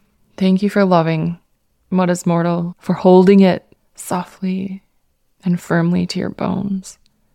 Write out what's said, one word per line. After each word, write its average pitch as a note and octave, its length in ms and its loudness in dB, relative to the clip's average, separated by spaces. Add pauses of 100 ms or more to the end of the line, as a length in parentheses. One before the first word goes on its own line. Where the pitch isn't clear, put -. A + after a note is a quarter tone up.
(360)
Thank F#3+ 260 0
you G#3 60 0
for G3+ 160 0
loving E3 540 0 (500)
what F#3 220 0
is F3+ 160 -4
mortal, E3+ 520 -2
for - 140 -4
holding F#3 480 6
it F#3 260 2 (280)
softly F#3+ 880 -10 (600)
and F3 160 -2
firmly F3 500 -2
to F#3 100 -10
your F#3+ 100 -6
bones, F#3+ 680 -6 (360)